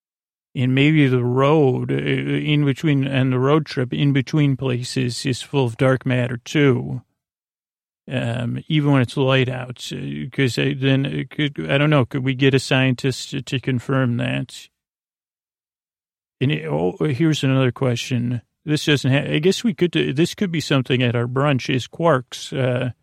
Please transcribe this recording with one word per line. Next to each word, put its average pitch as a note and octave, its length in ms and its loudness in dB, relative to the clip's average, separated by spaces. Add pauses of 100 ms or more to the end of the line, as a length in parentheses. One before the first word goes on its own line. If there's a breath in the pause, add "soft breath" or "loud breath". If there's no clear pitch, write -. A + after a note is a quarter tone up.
(540)
And C3 220 0
maybe D3 320 6
the B2+ 160 2
road, C3 720 2
uh, - 20 0
in C#3+ 720 0
between, C#3 420 0
and C3 240 0
the B2+ 80 0
road C#3+ 260 2
trip B2 280 -4
in D3 180 2
between C#3 460 2
places B2 680 -4
is C3 160 -2
full C#3 220 0
of A2+ 140 -2
dark C3 280 2
matter B2 300 -2
too. C3+ 680 0 (1080)
Um, B2 560 -4
even D3 240 2
when C3+ 100 6
it's A#2 140 -2
light C3 320 2
out, B2+ 460 -10
uh, C#3+ 360 -8
'cause C3 300 -2
I, C#3 140 0
then C3+ 320 0
it C#3+ 240 -6
could, D3+ 420 -4
I C#3 60 2
don't D3 120 4
know, D3 140 4
could B2+ 220 -4
we C3 100 -2
get C3+ 180 4
a C3+ 60 4
scientist C3 720 0
to, C3+ 140 -8
to C3+ 180 -6
confirm C3 560 -2
that? C3 500 -8 (1700)
And C#3 100 2
it, D3+ 140 -4
oh, D#3+ 360 -2
here's D#3 420 0
another C3+ 280 2
question. A#2+ 720 -4 (240)
This D3+ 200 -2
doesn't C#3+ 260 2
ha-, C#3+ 200 0
I D3+ 60 0
guess F3+ 260 0
we G#3+ 120 0
could F3 160 0
do, D3 200 0
this D3+ 220 0
could G3 180 -4
be E3 80 -2
something C3 440 0
at A#2+ 120 2
our A#2+ 120 0
brunch, C3+ 440 0
is C3+ 160 -2
quarks. - 640 -2
Uh, B2+ 520 -2